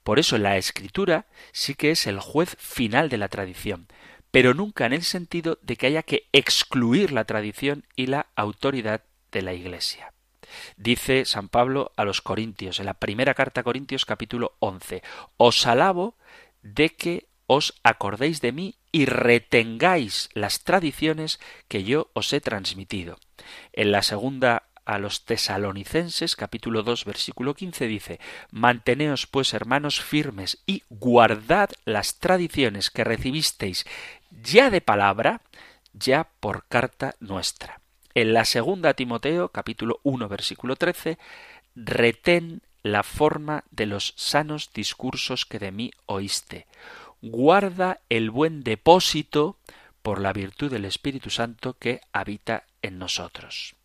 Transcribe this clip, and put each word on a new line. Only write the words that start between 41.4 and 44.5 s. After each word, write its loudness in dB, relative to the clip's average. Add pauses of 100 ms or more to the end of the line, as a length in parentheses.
"Retén 0 (220)
la 0
forma -2
de -4
los -6
sanos -2